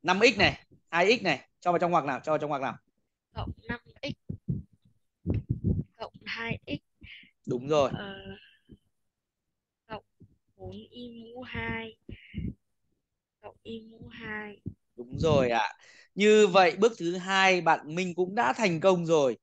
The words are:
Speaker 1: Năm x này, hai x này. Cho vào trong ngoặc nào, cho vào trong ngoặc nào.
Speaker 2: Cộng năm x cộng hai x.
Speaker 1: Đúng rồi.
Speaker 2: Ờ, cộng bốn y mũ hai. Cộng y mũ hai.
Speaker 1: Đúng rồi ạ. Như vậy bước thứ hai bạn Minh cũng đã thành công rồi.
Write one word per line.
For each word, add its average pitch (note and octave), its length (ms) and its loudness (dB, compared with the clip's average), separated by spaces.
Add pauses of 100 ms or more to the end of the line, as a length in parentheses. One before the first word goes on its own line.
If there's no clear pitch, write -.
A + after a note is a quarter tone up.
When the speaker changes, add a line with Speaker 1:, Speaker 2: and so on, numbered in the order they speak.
Speaker 1:
Năm F#3+ 180 2 (140)
x G3 40 -4
này, D#3 280 0 (240)
hai F#3+ 280 4
x G3 40 -8
này. D3+ 260 -2 (120)
Cho F3 120 0
vào E3+ 60 2
trong E3+ 120 0
ngoặc D#3+ 140 2
nào, C3+ 200 -4
cho D#3 80 -2
vào D3+ 60 0
trong D3 120 -4
ngoặc C3+ 120 -4
nào. A#2+ 140 -6 (580)
Speaker 2:
Cộng - 160 -8 (180)
năm A#3+ 120 -8 (220)
x - 340 -12 (1600)
cộng A3+ 160 -12 (120)
hai A3+ 420 -8
x. - 380 -12 (420)
Speaker 1:
Đúng B2+ 220 -4
rồi. C#3+ 260 2
Speaker 2:
Ờ, G3 200 -10 (1700)
cộng A3 180 -14 (520)
bốn F#3+ 140 -14 (200)
y A#3+ 200 -16
mũ A#3 320 -16
hai. A3+ 540 -8 (1400)
Cộng G#3 220 -20
y A3+ 180 -14
mũ A3+ 320 -20
hai. G#3+ 480 -12 (360)
Speaker 1:
Đúng B2 220 -12
rồi C#3+ 320 4
ạ. A2+ 240 -2 (400)
Như G#3 320 6
vậy F3+ 300 6
bước A3+ 220 2
thứ F3 180 -4
hai F#3+ 440 2
bạn D#3+ 340 0
Minh F3+ 200 -4
cũng F3+ 200 -2
đã A#3+ 180 0
thành F#3+ 280 0
công F3+ 260 4
rồi. C#3+ 360 2